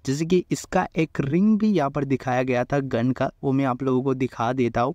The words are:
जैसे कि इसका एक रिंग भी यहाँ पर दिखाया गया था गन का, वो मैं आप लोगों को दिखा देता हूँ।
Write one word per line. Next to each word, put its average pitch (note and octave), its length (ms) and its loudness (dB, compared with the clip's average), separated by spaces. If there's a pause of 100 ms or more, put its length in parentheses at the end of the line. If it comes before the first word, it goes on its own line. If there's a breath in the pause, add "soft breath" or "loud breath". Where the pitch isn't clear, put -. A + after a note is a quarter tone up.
जैसे C#3+ 200 -2
कि F3 260 2
इसका - 440 -2
एक D#3+ 260 -2
रिंग F#3 380 2
भी G#3+ 80 2
यहाँ D#3+ 220 2
पर C#3+ 160 -4
दिखाया C3 380 0
गया B2+ 220 0
था C#3+ 140 -2
गन B2+ 320 0
का, C3+ 180 -2 (140)
वो C#3 80 0
मैं C3+ 140 2
आप B2+ 180 -2
लोगों B2+ 200 2
को C3+ 100 0
दिखा B2+ 400 -2
देता A#2+ 280 0
हूँ। C3+ 140 0